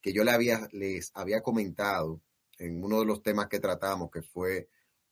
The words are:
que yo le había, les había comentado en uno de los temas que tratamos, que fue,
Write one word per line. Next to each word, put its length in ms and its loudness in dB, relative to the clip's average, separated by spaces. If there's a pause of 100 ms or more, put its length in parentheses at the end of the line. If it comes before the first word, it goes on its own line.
que 120 -2
yo 120 4
le 60 6
había, 420 4
les 420 -6
había 280 -2
comentado 800 0 (360)
en 260 -6
uno 160 2
de 60 4
los 160 0
temas 260 0
que 120 -2
tratamos, 500 -2
que 120 -10
fue, 460 -4 (440)